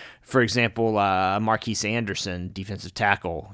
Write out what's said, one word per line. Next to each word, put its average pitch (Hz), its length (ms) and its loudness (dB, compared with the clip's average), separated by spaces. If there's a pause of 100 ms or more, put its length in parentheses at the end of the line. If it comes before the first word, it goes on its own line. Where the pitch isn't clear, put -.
(220)
for 127 200 4
example, 113 540 2
uh, 95 440 2
Marquise 110 440 0
Anderson, 98 680 -4
defensive 95 420 -10
tackle, 98 600 0